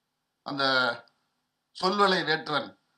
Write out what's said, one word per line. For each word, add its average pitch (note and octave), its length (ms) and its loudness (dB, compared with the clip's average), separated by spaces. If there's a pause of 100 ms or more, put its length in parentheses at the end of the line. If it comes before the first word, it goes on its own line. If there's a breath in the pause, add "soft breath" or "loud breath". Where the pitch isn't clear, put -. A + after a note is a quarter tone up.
(460)
அந்த C#3 180 -4 (1120)
சொல்வலை F#3+ 480 2
வேட்டுவன் D3 460 -2 (280)